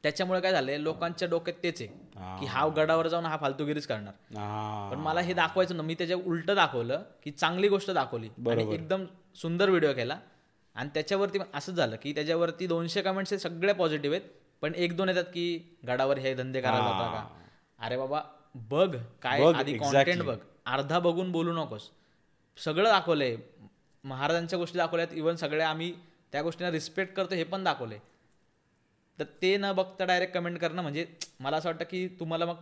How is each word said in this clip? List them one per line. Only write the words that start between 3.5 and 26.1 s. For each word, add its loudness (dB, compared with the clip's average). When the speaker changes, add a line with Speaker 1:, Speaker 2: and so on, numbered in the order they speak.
Speaker 1:
करणार. -6
Speaker 2:
हां. -6
Speaker 1:
पण -4
मला 0
हे -2
दाखवायचं 2
नव्हतं. -4
मी -4
त्याच्या -2
उलटं 0
दाखवलं 2
की -8
चांगली 2
गोष्ट 2
दाखवली 0
आणि -14
Speaker 2:
बरोबर. 2
Speaker 1:
एकदम -2
सुंदर 2
व्हिडिओ 6
केला. -4
आणि -6
त्याच्यावरती 0
असंच -6
झालं 2
की -6
त्याच्यावरती 0
दोनशे 0
कमेंट्स -2
हे -2
सगळे 0
पॉझिटिव्ह 2
आहेत, -8
पण -2
एक 0
दोन 0
येतात 2
की -6
"गडावर 4
हे 0
धंदे -2
करायला 4
Speaker 2:
हां. 2
Speaker 1:
जाता 0
का?" -6
अरे -2
बाबा, -2
बघ 2
काय 2
Speaker 2:
बघ, 8
Speaker 1:
आधी 0
Speaker 2:
exactly. 0
Speaker 1:
कॉन्टेंट 6
बघ, -2
अर्धा 0
बघून 2
बोलू 0
नकोस. -6
सगळं 4
दाखवलंय, 4
महाराजांच्या 0
गोष्टी -4
दाखवल्यात, 0
even 2
सगळ्या 0
आम्ही -4